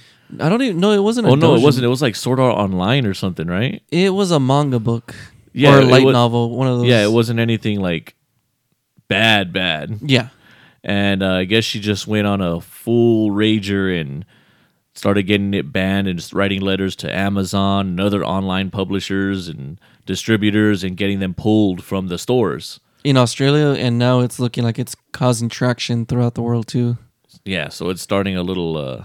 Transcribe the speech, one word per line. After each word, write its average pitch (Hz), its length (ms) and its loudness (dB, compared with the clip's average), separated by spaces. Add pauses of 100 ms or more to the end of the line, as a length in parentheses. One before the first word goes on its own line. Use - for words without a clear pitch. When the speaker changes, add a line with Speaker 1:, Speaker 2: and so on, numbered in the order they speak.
(160)
Speaker 1:
<laughs> - 240 -18
Speaker 2:
I 147 100 -2
don't 226 120 0
even, 254 180 -2
no, 202 120 2
it 202 120 2
wasn't 233 240 0
a 123 40 8
Speaker 1:
Oh, 131 40 6
no, 151 180 6
it 123 60 6
Speaker 2:
doujin. 117 40 4
Speaker 1:
wasn't. 131 220 4
It 120 40 2
was, 127 120 0
like, 123 140 0
Sword 127 240 -2
Art 127 180 2
Online 101 480 0
or 98 80 0
something, 87 340 -6
right? 95 340 -4 (100)
Speaker 2:
It 185 220 2
was 196 180 0
a 160 80 4
manga 135 400 2
book 117 340 -4 (400)
Speaker 1:
Yeah, 143 220 6
Speaker 2:
or 139 40 8
a - 40 8
Speaker 1:
it 131 80 6
Speaker 2:
light 131 140 8
Speaker 1:
wa-, 135 60 6
Speaker 2:
novel, 120 440 2
one 131 120 0
of 123 120 0
those. 120 80 0
Speaker 1:
yeah, 113 160 6
it 104 80 4
wasn't 117 280 2
anything, 110 420 -2
like, 87 340 -4 (920)
bad, 101 460 2
bad. 90 480 -4
Speaker 2:
Yeah. 127 280 0 (540)
Speaker 1:
And, 98 380 -2
uh, 95 120 0
I 92 100 0
guess 110 220 0
she - 140 -8
just 101 280 -4
went 107 180 0
on 101 160 0
a 85 200 -2
full 117 720 2
rager 98 680 0
and 73 260 -8 (680)
started 101 300 0
getting 98 300 0
it 76 200 -4
banned 98 340 -2
and 90 100 -4
just - 160 -12
writing 98 280 0
letters 95 360 -2
to - 160 -8
Amazon 98 760 -2
and 90 120 -4
other 98 260 0
online 95 460 -2
publishers 98 800 -4
and 73 300 -14 (260)
distributors 104 800 0
and 92 140 -6
getting 98 220 -2
them 95 140 -4
pulled 104 500 0
from 95 240 -4
the 87 100 -6
stores. 95 600 -2 (240)
Speaker 2:
In 139 140 2
Australia, 139 600 2
and 120 180 0
now 123 220 2
it's 123 200 -2
looking 123 240 -2
like 117 160 -2
it's 117 160 -8 (160)
causing 120 380 0
traction 120 560 -2
throughout 120 300 0
the 127 60 -6
world, 117 260 -2
too. 120 300 -2 (480)
Speaker 1:
Yeah, 90 240 -4
so - 200 -6
it's 92 120 -6
starting 98 360 -2
a 90 60 -2
little, 87 340 -4
uh, 65 280 -8